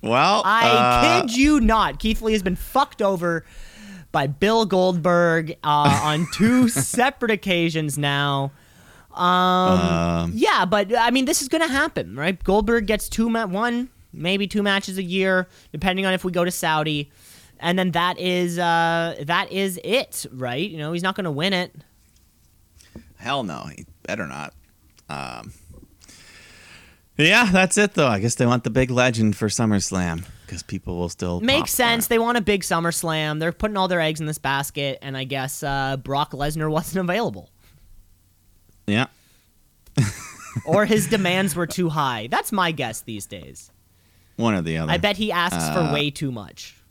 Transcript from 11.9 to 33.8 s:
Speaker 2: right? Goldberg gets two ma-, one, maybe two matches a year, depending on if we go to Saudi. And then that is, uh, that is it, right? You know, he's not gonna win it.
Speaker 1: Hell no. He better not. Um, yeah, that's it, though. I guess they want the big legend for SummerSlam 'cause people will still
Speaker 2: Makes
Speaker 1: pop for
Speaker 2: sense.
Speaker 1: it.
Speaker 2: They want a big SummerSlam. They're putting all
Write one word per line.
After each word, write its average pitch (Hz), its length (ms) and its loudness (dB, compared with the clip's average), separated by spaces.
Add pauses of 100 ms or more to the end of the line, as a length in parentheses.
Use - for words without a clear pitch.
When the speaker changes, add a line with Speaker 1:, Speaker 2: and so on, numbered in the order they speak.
Speaker 2:
right? 170 260 -2
Goldberg 214 440 2
gets 214 240 -2
two 226 180 0
ma-, 226 160 0
one, 240 460 -2 (200)
maybe 190 360 -2
two 202 160 -2
matches 196 340 0
a 190 60 -4
year, 185 460 0 (220)
depending 185 360 -2
on 185 80 2
if 185 100 -4
we 185 80 -2
go 175 140 2
to 180 40 0
Saudi. 156 600 -2 (480)
And 175 200 0
then 185 120 0
that 170 280 0
is, 180 400 -2
uh, 165 580 0 (100)
that 175 260 -2
is 190 320 -4
it, - 480 -4
right? 127 380 -6
You 160 80 -12
know, 151 160 -6
he's 170 80 -4
not 190 120 -2
gonna 180 160 -4
win 156 220 -2
it. 180 220 -4 (1400)
Speaker 1:
Hell 131 260 -6
no. 73 240 -10 (100)
He - 80 -18 (200)
better 101 220 -8
not. 73 280 -12 (560)
Um, 62 420 -12 (1600)
yeah, 202 360 4
that's 185 240 4
it, 208 160 2
though. 147 160 2
I 104 100 2
guess 113 180 0
they 127 100 2
want 120 180 2
the 117 60 -2
big 127 200 2
legend 117 460 2
for 110 120 -2
SummerSlam 92 760 0 (220)
'cause 90 160 -12
people 90 340 -8
will 87 140 -4
still 90 320 -4
Speaker 2:
Makes 269 160 2
Speaker 1:
pop - 100 -2
for - 60 -4
Speaker 2:
sense. 233 320 0
Speaker 1:
it. - 20 -8
Speaker 2:
They 233 100 2
want 233 200 0
a - 20 0
big 202 220 0
SummerSlam. 156 800 -2
They're 165 120 -2
putting 214 240 -4
all 190 120 0